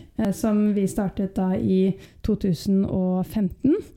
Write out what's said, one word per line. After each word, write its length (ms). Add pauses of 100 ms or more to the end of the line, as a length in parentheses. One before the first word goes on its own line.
(180)
eh, 140
som 420
vi 140
startet 480
da 180
i 400 (300)
to 120
tusen 540
og 380
femten. 480 (220)